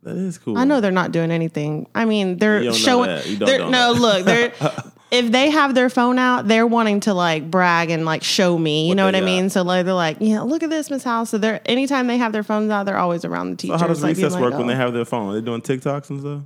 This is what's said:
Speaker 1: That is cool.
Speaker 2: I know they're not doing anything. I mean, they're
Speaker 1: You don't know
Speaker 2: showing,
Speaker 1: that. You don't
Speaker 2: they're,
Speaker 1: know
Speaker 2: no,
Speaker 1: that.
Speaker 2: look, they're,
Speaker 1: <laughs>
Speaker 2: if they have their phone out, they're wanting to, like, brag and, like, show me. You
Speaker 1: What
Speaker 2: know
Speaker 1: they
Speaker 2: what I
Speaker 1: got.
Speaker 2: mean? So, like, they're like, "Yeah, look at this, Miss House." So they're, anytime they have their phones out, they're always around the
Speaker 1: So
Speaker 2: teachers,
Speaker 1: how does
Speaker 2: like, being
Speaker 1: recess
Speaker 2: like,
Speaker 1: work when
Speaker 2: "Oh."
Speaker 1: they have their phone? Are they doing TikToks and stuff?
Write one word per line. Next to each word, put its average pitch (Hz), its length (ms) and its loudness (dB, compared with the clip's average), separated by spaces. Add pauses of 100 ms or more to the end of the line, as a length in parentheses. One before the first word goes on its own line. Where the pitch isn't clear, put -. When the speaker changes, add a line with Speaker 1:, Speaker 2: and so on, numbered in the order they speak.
Speaker 1:
That - 140 -10
is 180 220 -6
cool. - 200 -4
Speaker 2:
I 247 60 2
know 277 160 2
they're 202 100 0
not 175 220 0
doing 165 180 0
anything. 156 640 -4
I 226 120 0
mean, 196 320 0
they're 214 200 2
Speaker 1:
You - 120 0
don't - 20 0
know 226 60 0
Speaker 2:
showing, 240 320 2
Speaker 1:
that. - 180 -4
You 208 80 -4
don't 202 120 0
Speaker 2:
they're, 262 120 4
Speaker 1:
know - 100 -2
Speaker 2:
no, 247 240 2
Speaker 1:
that. 240 60 2
Speaker 2:
look, 202 240 2
they're, 233 280 4 (580)
Speaker 1:
<laughs> - 20 -
Speaker 2:
if 240 180 2
they 262 200 4
have 285 260 2
their 254 120 4
phone 247 300 2
out, 247 300 2
they're 226 180 4
wanting 226 340 2
to, 202 140 0
like, 165 340 0
brag 170 420 2
and, 165 140 0
like, 160 200 -2
show 180 340 2
me. 156 260 0
You 165 40 2
Speaker 1:
What 185 80 2
Speaker 2:
know 196 80 2
Speaker 1:
they 190 80 4
Speaker 2:
what - 40 0
I 190 40 2
Speaker 1:
got. 190 60 0
Speaker 2:
mean? 185 240 0
So, 190 120 0
like, 180 220 0
they're 185 100 0
like, 165 240 0
"Yeah, 214 220 0
look 320 240 -4
at 311 60 -4
this, 311 200 -4
Miss 269 140 -6
House." 233 260 -4
So 220 80 -4
they're, 214 280 -2
anytime 262 420 0
they 240 100 -2
have 233 140 -2
their 214 100 -4
phones 214 300 -2
out, 202 140 -2
they're 196 120 -2
always 175 260 -2
around 175 260 -6
the - 20 -6
Speaker 1:
So - 160 -8
Speaker 2:
teachers, 165 120 -2
Speaker 1:
how 170 60 2
does 165 160 0
Speaker 2:
like, 156 140 0
being 185 80 0
Speaker 1:
recess 143 100 0
Speaker 2:
like, - 80 -2
Speaker 1:
work 123 120 0
when 123 100 -4
Speaker 2:
"Oh." 120 40 -2
Speaker 1:
they 123 60 0
have 127 180 0
their 117 120 -2
phone? 113 260 -4
Are 101 40 -4
they 110 100 -4
doing 117 160 -6
TikToks 139 500 -4
and 139 100 -8
stuff? 143 260 -10